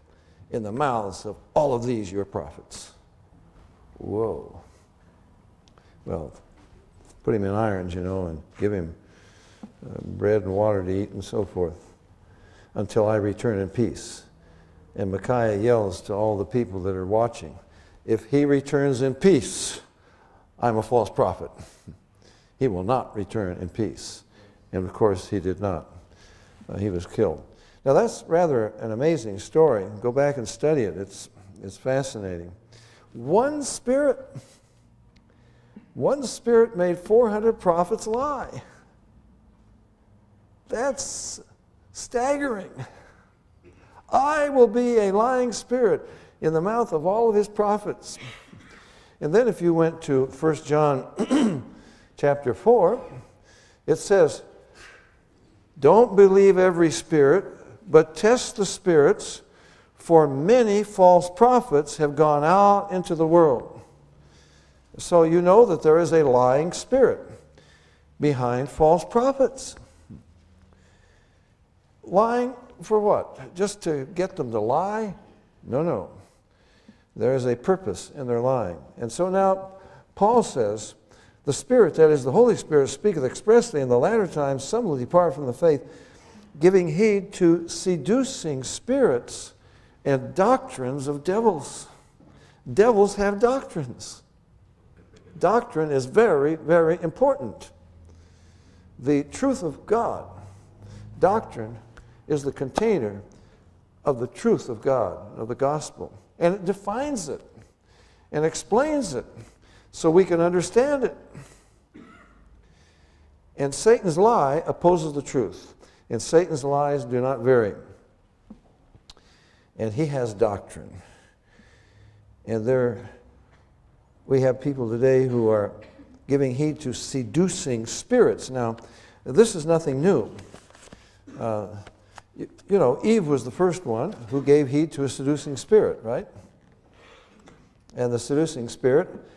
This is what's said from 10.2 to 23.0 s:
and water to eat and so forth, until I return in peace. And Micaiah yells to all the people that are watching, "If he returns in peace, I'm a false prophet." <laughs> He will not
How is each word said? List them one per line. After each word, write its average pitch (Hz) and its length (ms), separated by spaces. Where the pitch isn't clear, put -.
and 92 100
water 101 300
to 90 60
eat 98 200
and 98 140
so 107 220
forth, 85 480
until 104 340
I 110 100
return 104 420
in 95 100
peace. - 540
And 98 160
Micaiah 113 460
yells 107 440
to - 120
all 104 240
the 98 80
people 95 360
that 95 140
are 92 100
watching, 104 520
"If 110 200
he 143 200
returns 139 560
in 131 140
peace, - 680
I'm 113 180
a 107 60
false 110 260
prophet." 92 460
<laughs> - 60
He 135 80
will 92 160
not 120 320